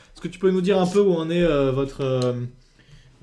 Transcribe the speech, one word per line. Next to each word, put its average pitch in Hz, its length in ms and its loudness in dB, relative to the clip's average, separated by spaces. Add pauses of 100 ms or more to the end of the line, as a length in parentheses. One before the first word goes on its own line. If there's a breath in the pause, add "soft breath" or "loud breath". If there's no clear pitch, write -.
(120 loud breath)
Est-ce - 80 -20
que 175 80 -10
tu 175 100 -18
peux 190 120 2
nous 185 100 0
dire 190 180 0
un 180 80 2
peu 190 140 2
où 196 140 4
en 160 160 -4
est, 175 120 2
euh, 143 300 2
votre, 139 300 -4
euh, 127 320 0 (880 soft breath)